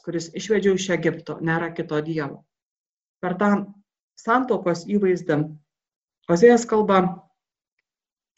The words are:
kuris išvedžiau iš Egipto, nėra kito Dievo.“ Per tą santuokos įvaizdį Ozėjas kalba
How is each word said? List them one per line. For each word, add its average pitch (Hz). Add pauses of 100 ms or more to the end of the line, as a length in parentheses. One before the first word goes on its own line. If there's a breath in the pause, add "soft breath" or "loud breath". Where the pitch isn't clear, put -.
kuris 165
išvedžiau 196
iš -
Egipto, 160
nėra 165
kito 156
Dievo.“ 156 (760)
Per 185
tą 208 (680)
santuokos 220
įvaizdį 180 (840)
Ozėjas 226
kalba 190 (1120)